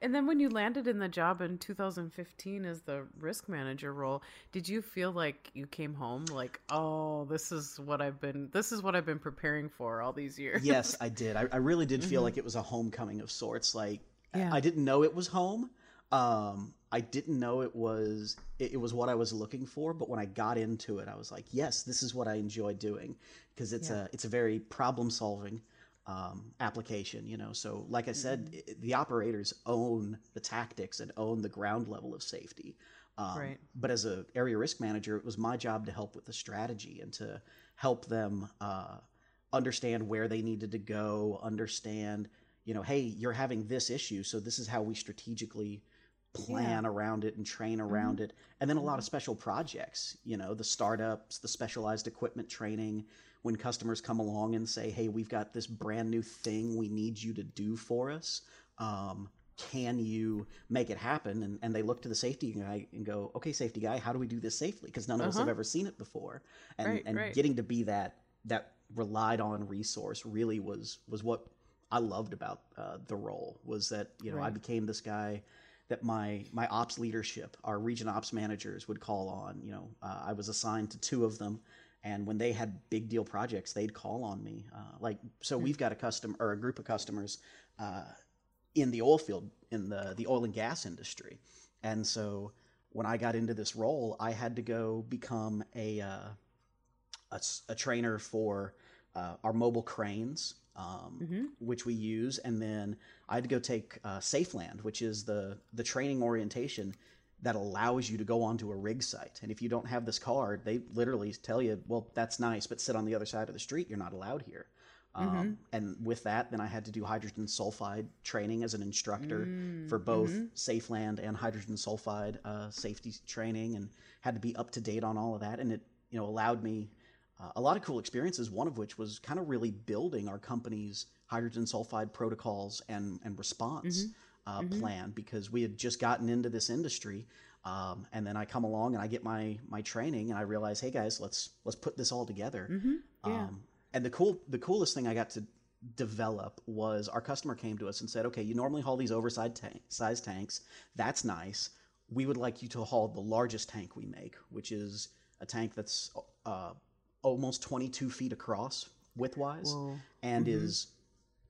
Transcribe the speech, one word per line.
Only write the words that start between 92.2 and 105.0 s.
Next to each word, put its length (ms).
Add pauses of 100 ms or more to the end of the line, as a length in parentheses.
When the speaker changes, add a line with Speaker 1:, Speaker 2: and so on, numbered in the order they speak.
Speaker 2:
when 160
I 100
got 180
into 180
this 220
role, 460
I 100
had 260
to 60
go 460
become 560 (100)
a, 260
uh, 280 (1040)
a 20
s-, 340
a 60
trainer 460
for, 540 (420)
uh, 260
our 100
mobile 300
cranes 720 (220)
um, 460
Speaker 1:
Mm-hmm. 220 (140)
Speaker 2:
which 260
we 100
use. 440
And 240
then 340 (320)
I 60
had 100
to 40
go 100
take, 460
uh, 140
Safeland, 640
which 200